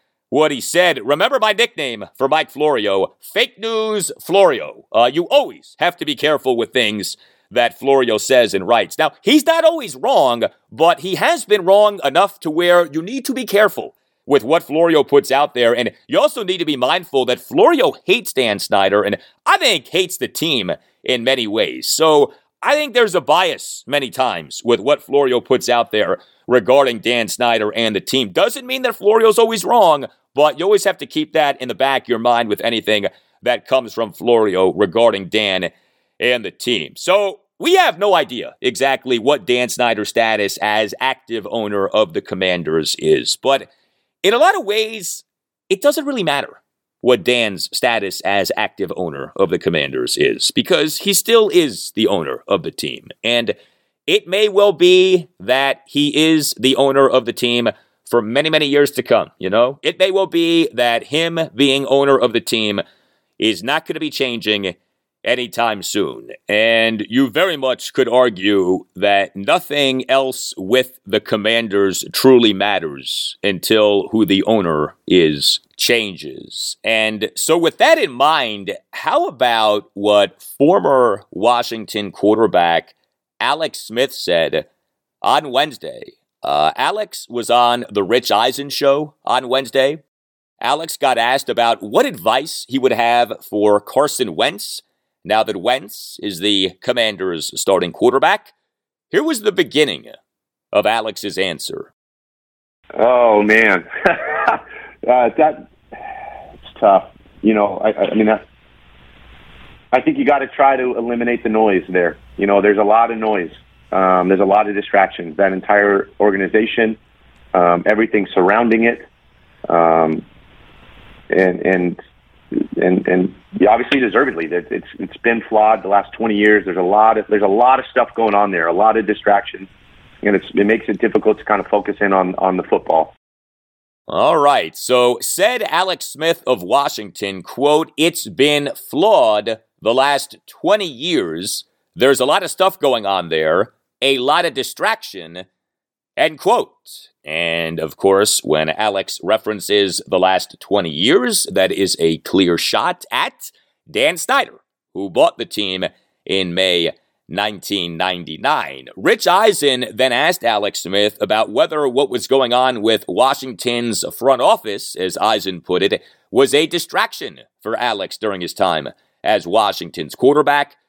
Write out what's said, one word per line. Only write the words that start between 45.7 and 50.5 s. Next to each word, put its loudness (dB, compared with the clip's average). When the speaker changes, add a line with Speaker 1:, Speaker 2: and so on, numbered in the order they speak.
Speaker 1:
doesn't 0
really -4
matter -4
what 2
Dan's -2
status -2
as 0
active -6
owner -8
of 0
the 0
Commanders -4
is, 0